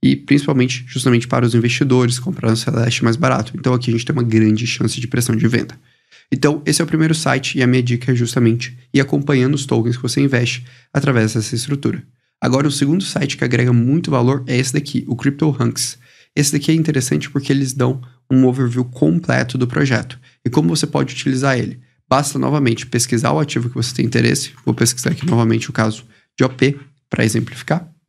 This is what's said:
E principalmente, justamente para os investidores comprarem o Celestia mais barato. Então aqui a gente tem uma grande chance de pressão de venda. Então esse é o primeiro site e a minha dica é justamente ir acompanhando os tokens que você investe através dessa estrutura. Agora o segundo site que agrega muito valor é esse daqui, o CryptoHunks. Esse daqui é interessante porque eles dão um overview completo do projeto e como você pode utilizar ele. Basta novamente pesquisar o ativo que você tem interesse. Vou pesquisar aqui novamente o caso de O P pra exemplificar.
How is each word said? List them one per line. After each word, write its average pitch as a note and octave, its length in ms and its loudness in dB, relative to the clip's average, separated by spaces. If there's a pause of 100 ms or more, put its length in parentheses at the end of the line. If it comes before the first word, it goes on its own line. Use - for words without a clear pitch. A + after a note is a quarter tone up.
E C3 140 4
principalmente, C#3 720 0
justamente B2 400 2
para B2 180 2
os A2+ 80 0
investidores B2 640 2
comprarem A2+ 360 -2
o - 20 -2
Celestia A#2 480 -2
mais A#2 100 2
barato. B2+ 420 0
Então - 160 0
aqui B2 180 0
a - 20 2
gente A2+ 120 -2
tem - 100 -2
uma A#2+ 100 0
grande A2 420 4
chance A#2+ 340 -4
de A#2+ 60 -6
pressão A#2+ 300 0
de G#2+ 100 2
venda. - 320 -2 (540)
Então D3 340 0
esse D#3+ 160 0
é - 20 2
o D#3+ 40 -8
primeiro D#3+ 260 2
site C3 420 -2
e C3+ 60 2
a B2 60 4
minha B2+ 120 4
dica B2 300 -2
é C3 40 4
justamente A#2 640 0 (160)
ir C3+ 80 4
acompanhando C#3 540 2
os C#3 100 -4
tokens A#2+ 320 0
que B2 60 -12
você B2 180 -2
investe B2+ 440 0 (280)
através B2+ 420 2
dessa A2 200 -2
estrutura. C#3 480 -4 (380)
Agora C3 260 2
o D3 40 2
segundo D3+ 340 0
site - 320 -4
que - 80 -4
agrega B2 280 2
muito B2+ 380 2
valor C3 340 0
é B2+ 140 -2
esse B2 140 -2
daqui, C#3+ 340 -4
o A#2+ 80 -4
CryptoHunks. C3+ 840 -2 (380)
Esse C#3+ 160 2
daqui D3+ 220 0
é - 20 6
interessante D3+ 560 0
porque C#3 220 -2
eles C3+ 200 0
dão C3 300 0 (260)
um C3 160 6
overview B2+ 420 2
completo C3 680 0
do B2+ 120 0
projeto B2+ 500 -2 (260)
e A#2+ 60 0
como D3+ 180 2
você E3 160 0
pode C3+ 300 -2
utilizar C3+ 420 0
ele. A#2+ 220 -4 (320)
Basta C#3 300 0
novamente C3 460 0
pesquisar A#2+ 440 0
o D3 80 0
ativo C#3+ 300 -2
que B2 80 -8
você A#2+ 180 -4
tem - 100 0
interesse. A#2+ 460 0 (140)
Vou B2 100 0
pesquisar - 360 0
aqui - 140 -4
novamente A2+ 460 0
o - 20 -10
caso A2 320 -2 (320)
de - 60 2
O B2+ 60 2
P C3 280 0 (320)
pra - 160 0
exemplificar. - 640 -2 (200)